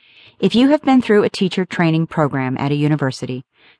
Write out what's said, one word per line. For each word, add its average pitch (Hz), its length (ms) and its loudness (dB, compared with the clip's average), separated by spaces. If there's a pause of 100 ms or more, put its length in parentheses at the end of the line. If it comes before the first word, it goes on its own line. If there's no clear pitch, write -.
(400)
If 196 160 -2
you 247 140 4
have 302 120 2
been 262 200 2
through 208 220 2
a - 60 0
teacher 185 360 -2
training 160 420 0
program 135 500 -2
at 139 140 -2
a 147 40 0
university, 139 720 -2 (340)